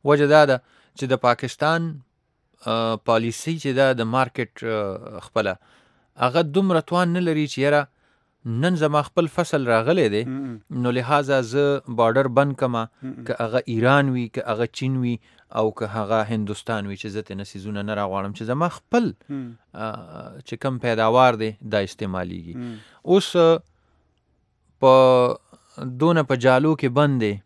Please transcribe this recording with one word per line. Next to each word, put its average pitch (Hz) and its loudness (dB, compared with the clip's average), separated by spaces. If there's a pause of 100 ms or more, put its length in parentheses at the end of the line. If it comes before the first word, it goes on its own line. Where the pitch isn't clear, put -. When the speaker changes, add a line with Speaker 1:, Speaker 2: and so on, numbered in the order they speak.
Speaker 1:
وجه 143 4
دا 151 8
ده 131 0 (360)
چې - -6
د 131 0
پاکستان، 151 -2 (680)
آه، 113 -2
پالیسي 117 -2
چې 143 -4
ده 135 4
د 117 -2
مارکیټ، 123 -4
آه، 104 -6
خپله، 101 -4 (640)
هغه 127 0
دومره 170 0
توان 175 0
نه 180 -2
لري 156 -2
چې - -10
یاره 143 2 (580)
نن 135 0
زما 151 2
خپل 165 -2
فصل 151 -2
راغلی 120 2
دی، 104 0
Speaker 2:
هم. 127 -8 (100)
Speaker 1:
نو 123 -2
لهذا 135 0
زه 139 0
بارډر 117 2
بند 139 2
کمه، 120 -2 (160)
Speaker 2:
هم. 131 -12
Speaker 1:
که 117 -6
هغه 117 -2
ایران 131 2
وي، 123 -2
که - -8
هغه 113 -2
چین 131 -6
وي، 120 -2 (360)
او 110 0
که 110 -6
هغه 107 -2
هندوستان 104 -6
وي، 98 -10
چې 110 -14
زه 104 -8
ترې - -16
نه 98 -10
څیزونه 101 -10
نه 104 -6
راغواړم، 98 -4
چې 113 -10
زما 139 -2
خپل، 226 -4 (160)
Speaker 2:
هم. 127 -12 (160)
Speaker 1:
آه، 104 -12
چې - -16
کم 127 -6
پیداوار 120 4
دی، 110 -4 (180)
دا 104 0
استعمالیږي. 90 -8
Speaker 2:
هم. 120 -12 (240)
Speaker 1:
اوس، 180 0
آه، 165 4 (1200)
په 131 8 (920)
دونه 151 2
په 135 0
جالو 131 4
کې 143 -4
بند 135 2
دی 104 -2